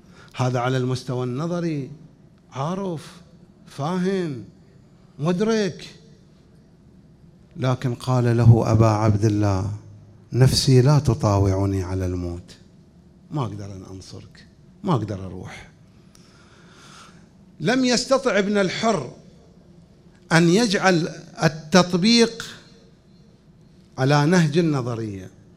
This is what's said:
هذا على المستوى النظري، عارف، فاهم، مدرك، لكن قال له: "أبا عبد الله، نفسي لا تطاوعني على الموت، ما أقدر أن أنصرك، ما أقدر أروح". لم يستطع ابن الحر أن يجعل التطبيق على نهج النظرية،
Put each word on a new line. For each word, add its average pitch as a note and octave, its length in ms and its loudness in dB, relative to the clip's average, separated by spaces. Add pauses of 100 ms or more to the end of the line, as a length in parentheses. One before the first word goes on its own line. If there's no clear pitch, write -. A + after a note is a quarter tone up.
(360)
هذا B2 220 -2
على B2+ 180 -2
المستوى B2+ 480 -4
النظري، D3+ 640 -6 (640)
عارف، E3+ 680 -8 (460)
فاهم، F3+ 800 -6 (720)
مدرك، G3 760 -2 (1600)
لكن B2+ 380 -2
قال A#2+ 420 0
له: A2+ 360 6
"أبا A2+ 140 6
عبد G#2+ 380 2
الله، G2+ 480 0 (600)
نفسي B2+ 500 4
لا D3 160 4
تطاوعني G2 840 0
على F#2 240 -6
الموت، F2+ 500 -8 (760)
ما D3+ 120 -4
أقدر G2+ 220 -10
أن G2 260 -16
أنصرك، - 560 -20 (380)
ما F#3 100 0
أقدر G2 320 -4
أروح". F#2 440 -16 (1900)
لم B3 240 0
يستطع B3 540 0
ابن G3+ 200 0
الحر F#3+ 540 -2 (1200)
أن E3+ 160 6
يجعل F#3 600 2 (340)
التطبيق F#3 1040 2 (1500)
على D3 280 2
نهج E3 320 2
النظرية، A#2 720 -4 (260)